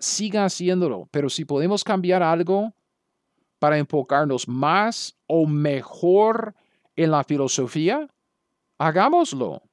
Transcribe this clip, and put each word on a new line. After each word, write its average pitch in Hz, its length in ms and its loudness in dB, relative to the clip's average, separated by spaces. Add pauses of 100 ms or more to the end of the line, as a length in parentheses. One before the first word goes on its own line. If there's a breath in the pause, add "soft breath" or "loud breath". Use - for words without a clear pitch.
siga 208 420 -2
haciéndolo. 175 680 0
Pero 143 180 -2
si 156 160 -6
podemos 165 380 0
cambiar 185 400 0
algo 175 500 0 (880)
para 151 180 2
enfocarnos 139 680 -2
más 160 680 -2 (120)
o 160 180 2
mejor 175 1080 0 (400)
en 160 160 2
la 143 120 2
filosofía, 156 840 -2 (680)
hagámoslo. 160 840 0 (120)